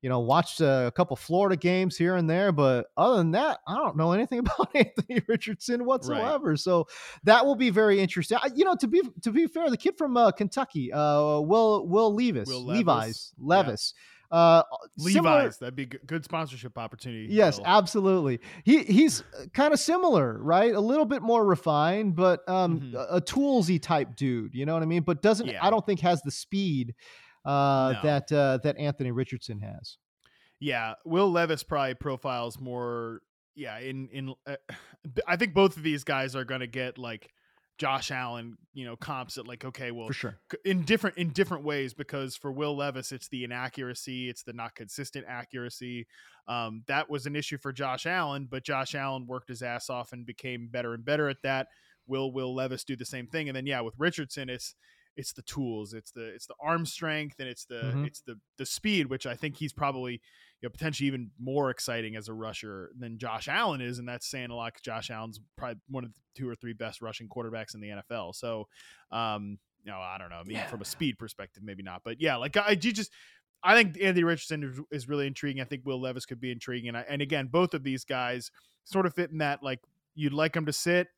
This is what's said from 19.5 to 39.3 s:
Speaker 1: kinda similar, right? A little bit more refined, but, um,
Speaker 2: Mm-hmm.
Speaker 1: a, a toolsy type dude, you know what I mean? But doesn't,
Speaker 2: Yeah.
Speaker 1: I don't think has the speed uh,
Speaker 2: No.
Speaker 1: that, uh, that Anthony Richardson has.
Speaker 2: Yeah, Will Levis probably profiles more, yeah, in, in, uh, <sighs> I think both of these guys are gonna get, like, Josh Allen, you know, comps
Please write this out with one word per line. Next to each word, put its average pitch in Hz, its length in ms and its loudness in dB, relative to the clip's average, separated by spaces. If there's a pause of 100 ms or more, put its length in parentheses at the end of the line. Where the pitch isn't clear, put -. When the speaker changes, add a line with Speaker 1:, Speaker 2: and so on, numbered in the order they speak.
Speaker 1:
kinda 294 240 6
similar, 226 640 4
right? 185 360 6
A 208 40 2
little 262 260 4
bit 233 160 0
more 226 220 4
refined, 175 680 4
but, 180 340 4
um, 185 300 2
Speaker 2:
Mm-hmm. 127 160 -8
Speaker 1:
a, 131 220 -2
a 180 40 6
toolsy 214 640 2
type 143 320 0
dude, 120 400 -2
you 131 100 -4
know 160 100 -2
what 165 100 0
I - 20 0
mean? 165 160 2
But 160 200 0
doesn't, 214 260 4
Speaker 2:
Yeah. 113 180 0
Speaker 1:
I 202 40 6
don't 220 140 2
think 196 160 0
has 175 220 4
the 143 80 -4
speed 147 640 -2 (500)
uh, 139 520 4
Speaker 2:
No. 101 60 -6
Speaker 1:
that, 147 300 2
uh, 139 320 4
that 147 140 0
Anthony 139 320 -2
Richardson 117 500 -4
has. - 380 -14 (600)
Speaker 2:
Yeah, 117 340 -4 (100)
Will 180 260 4
Levis 165 320 0
probably 135 320 -2
profiles 123 640 -6
more, 120 640 -8 (320)
yeah, 117 240 -12
in, 131 300 -10
in, 131 260 -10 (120)
uh, 139 100 -10 (120)
<sighs> - 600 -8
I 175 80 2
think 180 180 -2
both 190 220 6
of 156 60 -14
these 147 220 -2
guys 135 320 -2
are 131 80 -4
gonna 127 220 -6
get, 127 320 -8
like, 117 340 -12 (460)
Josh 135 320 -2
Allen, 120 480 -8 (160)
you 135 100 -12
know, 117 120 -12
comps 131 420 -10